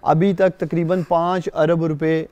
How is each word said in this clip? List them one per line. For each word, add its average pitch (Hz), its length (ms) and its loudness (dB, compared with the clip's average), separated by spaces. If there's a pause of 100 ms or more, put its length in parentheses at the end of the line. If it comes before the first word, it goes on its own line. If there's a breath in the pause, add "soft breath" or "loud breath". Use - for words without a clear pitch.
अभी 175 300 2
तक 185 160 2
तकरीबन 170 520 -2
पाँच 175 460 -2
अरब 165 360 0
रुपए 160 480 -2